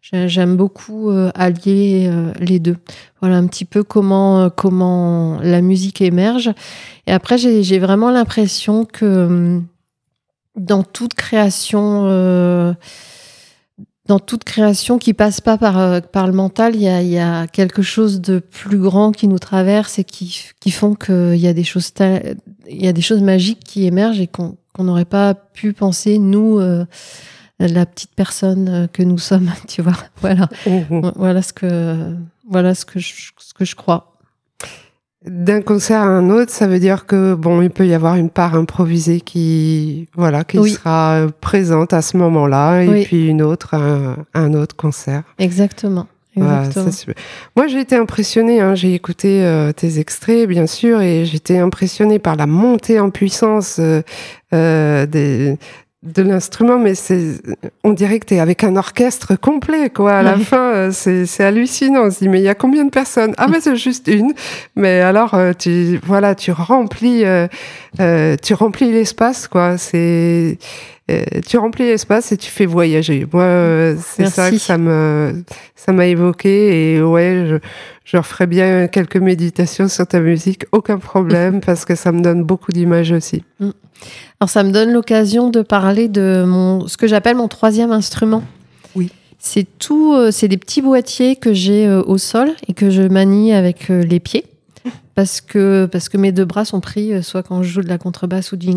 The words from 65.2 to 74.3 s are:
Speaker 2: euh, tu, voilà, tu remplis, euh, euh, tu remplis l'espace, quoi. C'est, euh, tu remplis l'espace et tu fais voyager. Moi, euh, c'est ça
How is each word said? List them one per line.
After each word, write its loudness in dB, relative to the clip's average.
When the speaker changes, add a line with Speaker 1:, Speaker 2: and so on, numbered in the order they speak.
Speaker 2:
euh, 2
tu, 0
voilà, 2
tu -6
remplis, 0
euh, 2
euh, 2
tu 0
remplis 0
l'espace, 0
quoi. 0
C'est, 0
euh, -2
tu 0
remplis -2
l'espace 0
et 0
tu -14
fais 0
voyager. 0
Moi, 4
euh, 2
c'est -2
ça 0